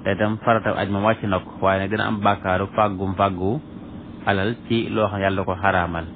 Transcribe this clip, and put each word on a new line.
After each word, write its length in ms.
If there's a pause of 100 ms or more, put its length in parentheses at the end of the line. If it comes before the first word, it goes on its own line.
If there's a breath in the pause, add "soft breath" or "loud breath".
Te 80
itam 320
farata 320
aj 140
moom 140
wàcc 200
na 160
ko, 120 (100)
waaye 180
nag 100
dina 180
am 120
bàkkaaru 560
fàggum 400
fàggu 440 (640)
alal 300 (120)
ci 220
loo 180
xam 140
Yàlla 160
da 60
ko 120
xaraamal. 500 (100)